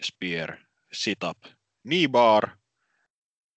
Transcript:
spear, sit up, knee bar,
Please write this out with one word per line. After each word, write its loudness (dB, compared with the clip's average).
spear, -10
sit -6
up, -8
knee 0
bar, 4